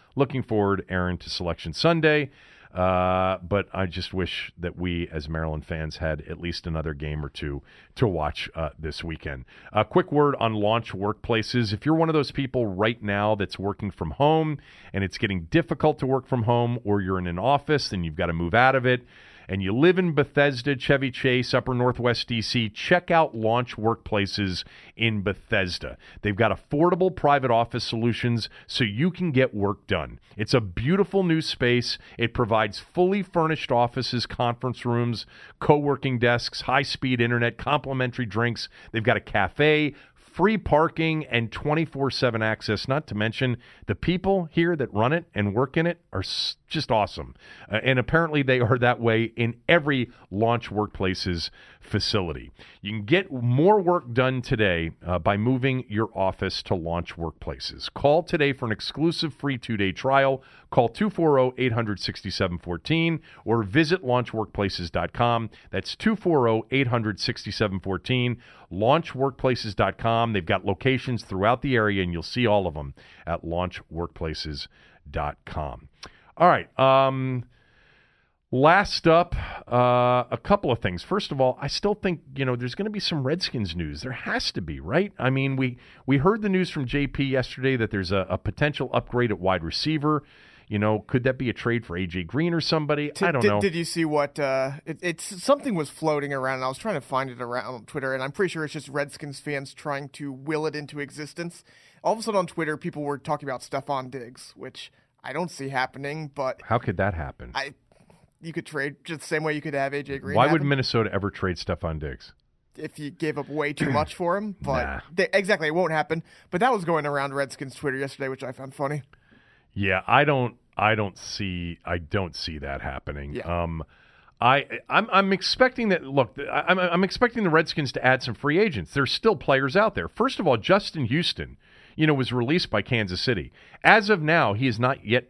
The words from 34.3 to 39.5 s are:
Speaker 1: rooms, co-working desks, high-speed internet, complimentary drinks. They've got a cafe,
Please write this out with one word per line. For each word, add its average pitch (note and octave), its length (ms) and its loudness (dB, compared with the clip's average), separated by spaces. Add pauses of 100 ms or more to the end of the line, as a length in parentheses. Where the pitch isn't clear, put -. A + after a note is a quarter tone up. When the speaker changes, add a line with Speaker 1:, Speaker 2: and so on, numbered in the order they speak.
Speaker 1:
rooms, A#2+ 400 -2 (340)
co-working C#3+ 580 2
desks, A#2+ 440 0
high-speed C3 580 0
internet, A#2+ 380 0
complimentary C3 680 -2
drinks. A2 420 -2 (240)
They've A2 100 -2
got A#2 140 4
a G2 40 -4
cafe, D3 760 2 (200)